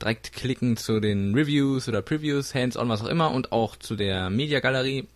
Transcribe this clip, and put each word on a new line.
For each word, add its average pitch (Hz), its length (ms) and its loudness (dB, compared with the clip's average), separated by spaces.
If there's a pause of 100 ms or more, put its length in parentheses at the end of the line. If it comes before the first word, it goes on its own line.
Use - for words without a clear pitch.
direkt - 320 -4
klicken 123 440 0
zu 110 220 0
den 101 340 2
Reviews 139 540 2
oder 110 140 0
Previews, 147 540 -2
Hands-on, 123 340 0
was 107 120 0
auch 117 60 -4
immer, 160 240 2
und 127 200 -2
auch 113 240 0
zu - 200 -8
der 95 340 0
Media-Galerie. 131 880 0